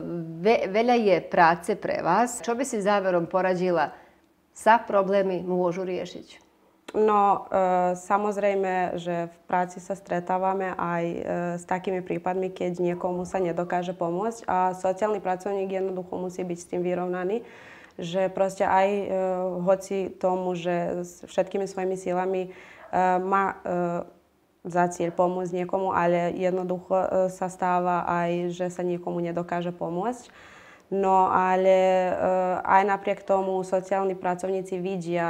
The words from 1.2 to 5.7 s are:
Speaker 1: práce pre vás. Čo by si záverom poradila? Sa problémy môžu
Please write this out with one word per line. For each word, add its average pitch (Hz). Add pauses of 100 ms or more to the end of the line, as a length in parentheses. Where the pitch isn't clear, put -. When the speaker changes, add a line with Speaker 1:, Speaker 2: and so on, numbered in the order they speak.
Speaker 1:
práce 175
pre -
vás. 202
Čo 233
by 233
si 240
záverom 190
poradila? 180 (640)
Sa 226
problémy 190
môžu 180